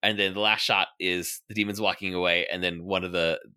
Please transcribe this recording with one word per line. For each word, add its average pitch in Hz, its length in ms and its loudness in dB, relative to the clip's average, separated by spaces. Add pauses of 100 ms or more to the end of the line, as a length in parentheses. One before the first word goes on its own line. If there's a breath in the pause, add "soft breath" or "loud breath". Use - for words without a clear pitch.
And 107 160 2
then 98 160 2
the 98 60 -6
last 107 220 2
shot 98 260 2 (120)
is 90 500 -2
the 104 40 -10
demons 104 260 -2
walking 95 360 -2
away, 87 360 2
and 90 120 -4
then 85 200 -2
one 92 200 0
of 90 80 -6
the 82 280 0 (160)